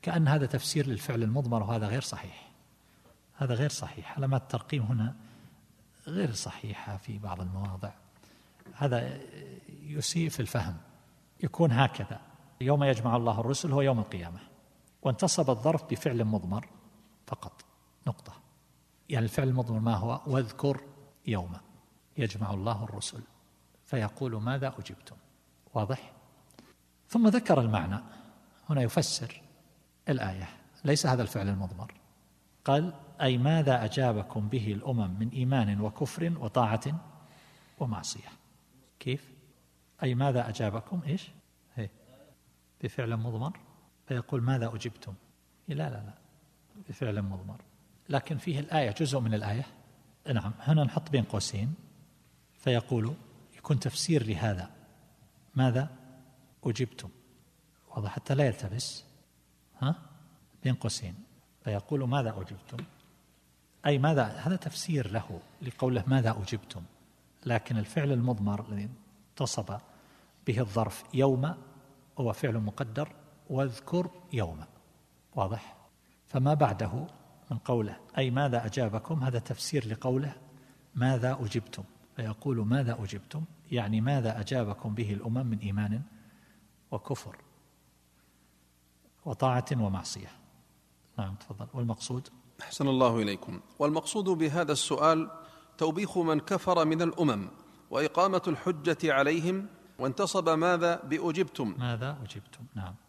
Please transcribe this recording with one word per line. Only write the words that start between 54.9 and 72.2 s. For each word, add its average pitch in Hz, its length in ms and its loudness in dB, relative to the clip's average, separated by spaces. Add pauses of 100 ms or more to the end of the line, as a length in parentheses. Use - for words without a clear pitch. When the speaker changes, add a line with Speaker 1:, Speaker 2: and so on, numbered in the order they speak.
Speaker 1:
"ماذا 127 360 2 (760)
أجبتم؟" 117 440 -2 (840)
واضح، 101 200 -4
حتى - 240 -2
لا 143 120 4
يلتبس، 110 580 -4 (720)
ها؟ 139 160 2 (720)
بين 131 100 4
قوسين، 101 400 -4 (500)
فيقول: 123 440 -2
"ماذا 123 220 2
أجبتم؟" 101 540 -10 (1040)
أي 143 120 4
ماذا، 143 260 4
هذا 156 320 -2
تفسير 147 540 -4
له 101 300 -4 (220)
لقوله: 123 440 0
"ماذا 131 240 4
أجبتم؟" 101 520 -6 (640)
لكن 117 320 0
الفعل 143 340 0
المضمر 107 560 0
الذي 104 220 -6 (400)
انتصب - 480 -4 (680)
به 120 140 2
الظرف 107 440 0 (100)
يوم 135 400 4 (640)
هو 120 140 0